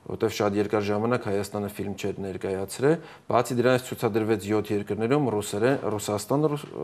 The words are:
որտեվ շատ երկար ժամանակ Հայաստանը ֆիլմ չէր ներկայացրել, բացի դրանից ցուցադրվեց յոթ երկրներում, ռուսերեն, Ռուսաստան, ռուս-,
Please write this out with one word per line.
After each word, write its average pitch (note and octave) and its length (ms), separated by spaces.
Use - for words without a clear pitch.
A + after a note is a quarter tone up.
որտեվ - 320
շատ G#2 220
երկար G#2 260
ժամանակ A2 440
Հայաստանը G2+ 440
ֆիլմ G2 240
չէր G2 240
ներկայացրել, G2 800
բացի A#2+ 320
դրանից A#2+ 320
ցուցադրվեց A2 580
յոթ G#2 240
երկրներում, A2 580
ռուսերեն, G#2 540
Ռուսաստան, G#2+ 640
ռուս-, D3 240